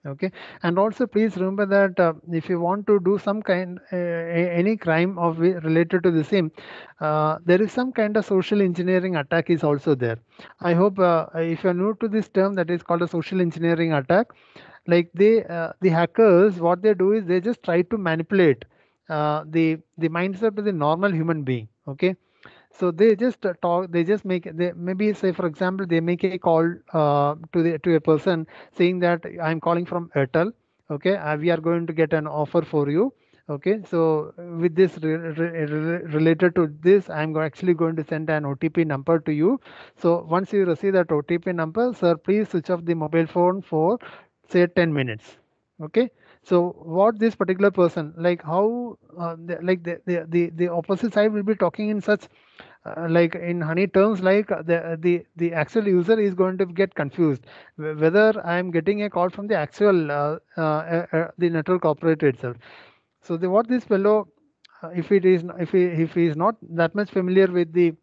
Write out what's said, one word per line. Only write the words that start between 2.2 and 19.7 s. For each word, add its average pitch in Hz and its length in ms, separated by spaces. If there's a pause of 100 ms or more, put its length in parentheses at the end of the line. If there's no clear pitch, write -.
if 165 180
you 175 100
want 185 280
to 208 140
do 190 180
some 208 200
kind, 180 400 (140)
uh, 180 40
a-, 170 540
any 185 240
crime 175 440
of, 170 180
related 170 640
to 185 80
the 160 140
sim, 170 280 (500)
uh, 156 440
there 180 160
is 214 100
some 254 200
kind 214 260
of 208 80
social 196 380
engineering 180 540
attack 160 340
is 165 120
also 147 300
there. 120 240 (420)
I 175 140
hope, 190 240
uh, 170 380
if 165 280
you 190 60
are 175 60
new 202 260
to 233 60
this 214 220
term, 196 260
that 175 160
is 175 100
called 170 220
a 170 40
social 175 340
engineering 165 520
attack. 165 360 (580)
Like 175 260
they, 208 300
uh, 165 380
the 185 80
hackers, 180 680
what 175 220
they 214 140
do 185 160
is 214 140
they 180 140
just 220 220
try 175 220
to 220 160
manipulate, 165 680 (420)
uh, 151 400
the, 160 300 (220)